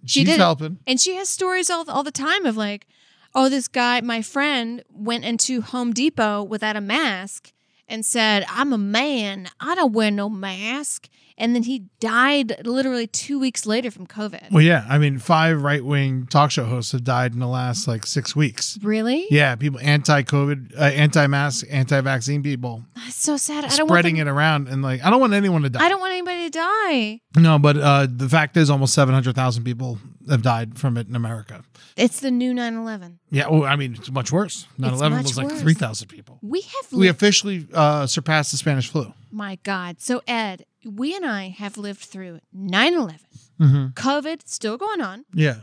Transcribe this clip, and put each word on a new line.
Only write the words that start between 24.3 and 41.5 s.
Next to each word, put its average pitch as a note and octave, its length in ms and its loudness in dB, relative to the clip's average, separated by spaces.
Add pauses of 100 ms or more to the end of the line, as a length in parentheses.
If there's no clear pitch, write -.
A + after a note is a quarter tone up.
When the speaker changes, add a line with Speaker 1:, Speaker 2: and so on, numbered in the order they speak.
Speaker 2:
it - 20 0
around, D3 300 2
and, C3+ 140 -4
like, C3 200 -2
I F3 80 4
don't A#3+ 100 6
want B3 120 4
anyone G3 300 2
to C#3 80 0
die. B2 140 0
Speaker 1:
I E4+ 40 4
don't F#4+ 120 0
want F#4 120 -4
anybody F4+ 320 -4
to E4 60 -6
die. D#4+ 680 -2 (200)
Speaker 2:
No, D#3+ 180 8
but, D3 200 6
uh, C#3+ 360 4
the B2+ 140 -4
fact D3+ 300 2
is D#3 100 6
almost C#3 260 2
seven C3 200 6
hundred B2+ 200 2
thousand B2 300 0
people B2 340 -6 (300)
have C3 140 2
died A#2 360 0
from B2 200 0
it A2 100 -8
in A#2+ 80 -6
America. A2+ 480 -8 (320)
Speaker 1:
It's A3+ 240 2
the C4+ 100 -4
new B3 240 0
nine A#3 220 -4
eleven. G#3 420 -12 (120)
Speaker 2:
Yeah, C#3+ 180 0
well, D#3 160 4
I C#3 120 0
mean, C3 220 -4
it's - 120 -14
much C3 200 -4
worse. F3+ 360 -4 (120)
Nine C3 140 0
eleven D3 260 2
Speaker 1:
It's C#3 120 -2
Speaker 2:
was, B2 80 -4
Speaker 1:
much C3 80 -2
Speaker 2:
like, - 80 -4
Speaker 1:
worse. - 80 -6
Speaker 2:
three D#3 120 6
thousand G#2+ 340 -6
people. - 340 -20
Speaker 1:
We B3+ 180 -4
have C5 320 -12
Speaker 2:
We F#3+ 140 4
Speaker 1:
lived F3 100 4
Speaker 2:
officially, G3 560 2
uh, D3 340 2
surpassed D#3 460 -2
the C#3+ 60 -4
Spanish C3+ 320 0
flu. C3 220 -6 (200)
Speaker 1:
My G3+ 320 -10
God. F3+ 360 -6
So, B3 280 -4
Ed, A3 380 -6 (180)
we A#3 320 -6
and F#4+ 80 -8
I G3+ 240 -4
have G3+ 300 -12